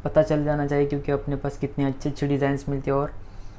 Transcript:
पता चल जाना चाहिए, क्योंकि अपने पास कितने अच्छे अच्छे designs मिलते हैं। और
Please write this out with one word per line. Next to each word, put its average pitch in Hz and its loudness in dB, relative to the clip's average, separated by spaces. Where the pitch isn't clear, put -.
पता - 4
चल 151 2
जाना 147 2
चाहिए, 143 4
क्योंकि 143 -2
अपने 139 0
पास 139 -4
कितने 139 -2
अच्छे 135 0
अच्छे 143 -2
designs 139 2
मिलते 139 -2
हैं। 139 2
और 147 -2